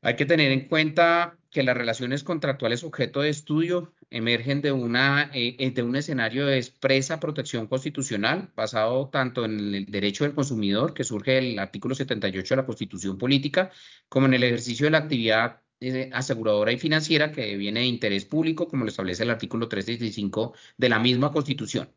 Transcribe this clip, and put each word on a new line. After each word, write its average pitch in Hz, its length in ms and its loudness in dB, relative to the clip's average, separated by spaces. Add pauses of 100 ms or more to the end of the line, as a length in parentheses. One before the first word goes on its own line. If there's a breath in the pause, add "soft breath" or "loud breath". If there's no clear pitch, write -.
Hay 117 140 2
que 143 100 0
tener 147 260 4
en 135 160 0
cuenta 170 720 2 (100)
que 139 140 0
las 127 120 2
relaciones 123 480 -2
contractuales 139 600 -2
objeto 139 380 -4
de 147 80 2
estudio 156 640 -2 (160)
emergen 120 500 0
de 143 100 0
una, 135 640 2
eh, 120 240 -2
eh, 131 140 0
de 127 100 -2
un 120 140 0
escenario 135 500 -2
de 139 120 4
expresa 135 640 0
protección 131 460 -4
constitucional 135 920 -2
basado 117 540 0
tanto 127 360 0
en 104 280 -2
el 98 140 -4
derecho 101 380 0
del 143 100 -2
consumidor, 123 580 0
que 131 120 -2
surge 104 260 -2
del 127 260 2
artículo 101 380 -6
setenta 120 320 -4
y 92 100 -4
ocho 92 160 -2
de 131 80 2
la 131 60 -4
Constitución 95 500 -6
Política, 139 540 0 (360 loud breath)
como 135 200 4
en 131 80 6
el 123 80 4
ejercicio 120 420 0
de 151 60 4
la 160 80 6
actividad, 120 640 0 (180)
eh, 127 340 -4
aseguradora 113 580 0
y 120 60 0
financiera 151 540 2
que 107 260 -6
viene 104 220 -2
de 123 80 2
interés 104 380 0
público, 160 420 0
como 139 160 -2
lo 107 60 -2
establece 92 340 -4
el 117 80 0
artículo 113 380 -4
trescientos 113 360 -4
sesenta 110 140 -6
y - 20 -2
cinco 107 320 -4 (240 loud breath)
de 127 120 4
la 110 100 4
misma 127 320 4
Constitución. 139 640 -2